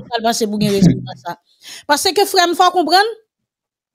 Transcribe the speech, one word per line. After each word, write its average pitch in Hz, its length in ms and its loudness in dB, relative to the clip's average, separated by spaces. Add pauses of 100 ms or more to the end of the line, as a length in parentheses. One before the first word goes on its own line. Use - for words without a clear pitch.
pral 233 180 -6
panse 226 240 -2
pou 208 140 -6
gen 208 100 0
rezilta 170 460 2
sa. - 180 -14 (540)
Paske 359 360 0
frè, 359 220 0
m 339 80 -4
fò 359 160 4
konprann, 359 380 2 (840)